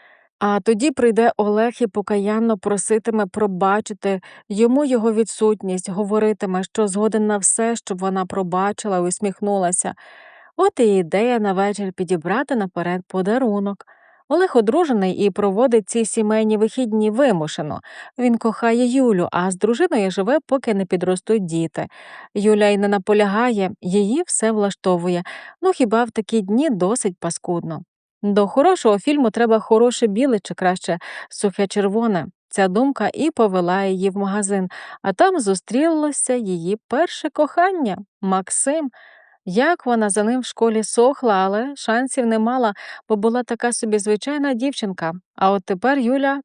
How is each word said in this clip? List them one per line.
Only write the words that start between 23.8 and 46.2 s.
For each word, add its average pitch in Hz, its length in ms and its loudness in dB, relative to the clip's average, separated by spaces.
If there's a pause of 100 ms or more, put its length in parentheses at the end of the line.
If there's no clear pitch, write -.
її 208 460 0
все - 240 0
влаштовує. 180 720 0 (380)
Ну, 370 100 2
хіба 226 320 2
в 233 80 -6
такі 226 300 -2
дні 226 280 0
досить 190 500 -2
паскудно. 170 640 -6 (400)
До 202 260 2
хорошого 262 520 4
фільму 285 300 2
треба 226 300 2
хороше 233 480 2
біле 226 320 2
чи - 140 -12
краще 180 460 -2 (300)
сухе 202 380 -2
червоне. 202 600 0 (220)
Ця 190 180 0
думка 220 460 0
і 311 180 -2
повела 190 520 0
її 190 260 0
в 190 80 -8
магазин, 196 520 -2 (320)
а 196 120 -2
там 370 260 2
зустрілося 269 960 0
її 190 420 -4 (100)
перше 302 420 -2
кохання — 302 680 0 (240)
Максим. 233 680 -2 (560)
Як 262 400 0
вона 226 240 2
за 208 140 0
ним 240 180 0
в 233 40 -6
школі 220 380 0
сохла, 240 500 2
але 202 420 0
шансів 247 500 -2
не 220 140 2
мала, 233 340 0 (360)
бо 220 60 2
була 226 280 0
така 240 300 -4
собі 214 260 -2
звичайна 269 540 -2
дівчинка. 214 600 -4 (220)
А 196 160 2
от 196 140 0
тепер 240 340 0
Юля 269 460 0